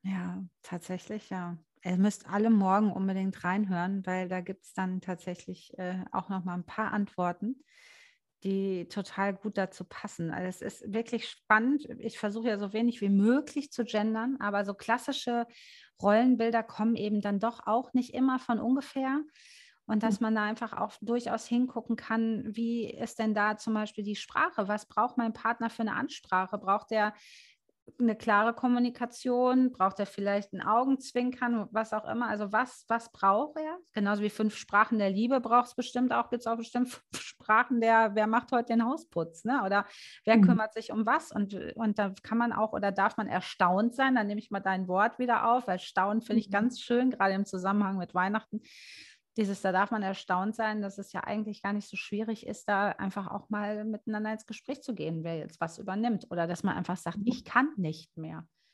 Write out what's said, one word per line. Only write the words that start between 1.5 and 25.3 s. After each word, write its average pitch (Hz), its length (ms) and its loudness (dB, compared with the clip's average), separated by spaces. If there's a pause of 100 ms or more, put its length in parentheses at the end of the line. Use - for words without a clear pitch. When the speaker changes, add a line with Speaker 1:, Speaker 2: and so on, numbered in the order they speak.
Speaker 1:
Ihr 180 140 0
müsst 202 300 2
alle 208 220 4
morgen 202 420 6
unbedingt 190 520 -2
reinhören, 190 640 0
weil 185 220 -2
da 180 140 -4
gibt's 190 320 -12
dann 185 280 -2
tatsächlich, 180 760 -10
äh, 185 320 -6
auch - 180 -4
noch 190 140 -4
mal 180 120 -4
ein 175 100 -6
paar - 280 -4
Antworten, 202 720 -2 (800)
die 190 440 -2
total 196 480 -4
gut 214 220 -6
dazu 190 280 -4
passen. - 460 -8
Also 185 160 -4
es 185 140 -10 (200)
ist 202 120 -10
wirklich 226 360 -4
spannend. 254 560 2 (140)
Ich - 200 -8
versuche 220 300 -2
ja 208 80 0
so 202 160 -6
wenig 233 280 0
wie 196 80 2
möglich 254 640 4
zu 240 120 -4
gendern, 220 560 -2
aber 202 260 0
so 202 80 -6
klassische 240 760 -2 (540)
Rollenbilder 226 640 4
kommen 226 320 0
eben 208 260 0
dann 202 180 0
doch 233 280 -4
auch 240 260 0
nicht 247 220 0
immer 262 240 2
von 233 200 0
ungefähr. 269 600 0 (680)
Und 214 160 2
dass 220 160 2
Speaker 2:
Hm. - 20 0
Speaker 1:
man 220 140 0
da 214 100 0
einfach 220 280 -6
auch 208 280 -4
durchaus 233 460 -2
hingucken 240 480 0
kann, 226 520 -2
wie 233 440 -4
ist - 280 -8
denn 220 140 0
da 208 240 2
zum - 160 -4
Beispiel 214 300 -4
die 208 120 -4
Sprache? - 520 0
Was 208 200 -4
braucht 247 300 0
mein 226 160 0